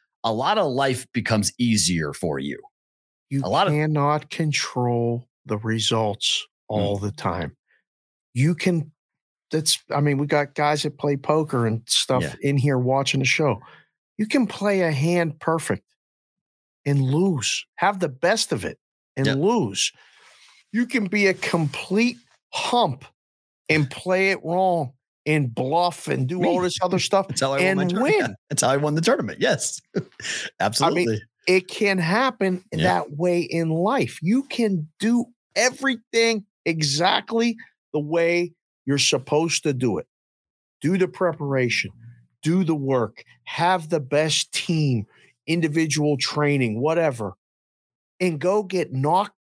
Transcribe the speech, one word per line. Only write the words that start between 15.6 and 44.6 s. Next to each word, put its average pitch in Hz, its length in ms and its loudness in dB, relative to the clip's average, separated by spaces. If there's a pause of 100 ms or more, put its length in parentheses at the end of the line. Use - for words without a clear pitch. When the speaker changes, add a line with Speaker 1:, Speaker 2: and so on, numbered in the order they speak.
Speaker 2:
and 143 160 2
lose, 147 640 0 (100)
have 196 240 0
the 165 100 -2
best 180 420 0
of 98 140 -4
it - 140 -10 (380)
and 135 80 2
Speaker 1:
Yep. 135 120 2
Speaker 2:
lose. 165 540 0 (800)
You 240 140 0
can 233 220 -2
be 202 200 2
a 185 60 4
complete 190 840 0 (360)
hump 214 500 0 (640)
and 151 200 2
play 190 420 -2
it 180 140 -4
wrong 170 480 0 (320)
and 147 280 0
bluff 160 540 -2
and 131 200 -2
do 180 120 -4
Speaker 1:
Me. 175 80 2
Speaker 2:
all 175 140 2
this 180 200 -2
other 185 180 2
stuff 196 280 0
Speaker 1:
<laughs> - 20 -10
That's - 120 -4
how 135 120 0
I 139 60 -2
won 180 60 4
Speaker 2:
and 190 140 2
Speaker 1:
my 185 80 0
tour-, 190 160 0
Speaker 2:
win. 320 160 4
Speaker 1:
yeah, - 80 0 (220)
that's 143 120 -2
how 127 80 4
I 139 80 4
won 147 180 0
the 160 60 0
tournament. - 380 0
Yes, - 400 -2 (140)
<laughs> - 640 -8
absolutely. 156 440 2
Speaker 2:
I - 40 -2
mean, 107 140 -2 (260)
it 185 200 4
can 196 300 0
happen 190 760 0
Speaker 1:
Yeah. 160 120 0
Speaker 2:
that 180 340 0
way 175 240 2
in 165 280 -2
life. 180 520 0
You 226 220 0
can 190 460 -2 (100)
do 233 260 2 (300)
everything 233 920 0 (200)
exactly 175 920 0 (380)
the 151 60 0
way 170 540 0 (320)
you're 139 120 0
supposed 147 640 0
to 147 100 0
do 123 240 0
it. 76 100 -8 (720)
Do 190 160 2
the 180 100 2
preparation, 139 840 -2 (500)
do 180 220 2
the 160 120 0
work, 135 480 -2 (220)
have 170 440 0
the 165 120 0
best 147 520 0
team, 143 520 0 (420)